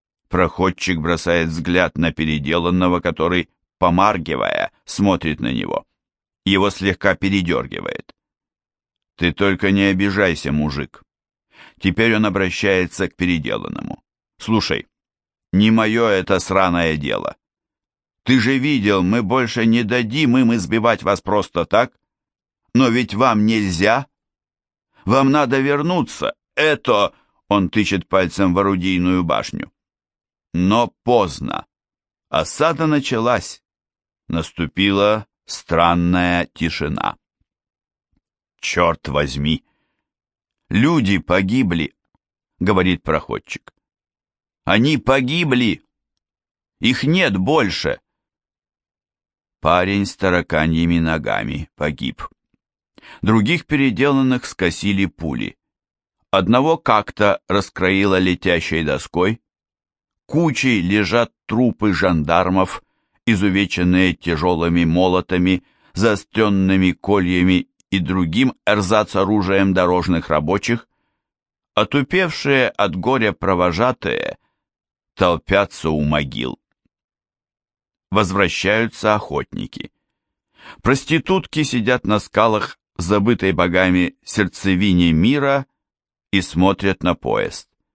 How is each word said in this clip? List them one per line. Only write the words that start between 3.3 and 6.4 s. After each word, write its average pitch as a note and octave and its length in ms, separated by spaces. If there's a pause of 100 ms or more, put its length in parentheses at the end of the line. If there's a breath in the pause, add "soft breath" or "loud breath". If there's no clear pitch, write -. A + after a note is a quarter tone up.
помаргивая, D#2+ 920 (140)
смотрит F2 540
на A#1+ 140
него. G1+ 320 (600)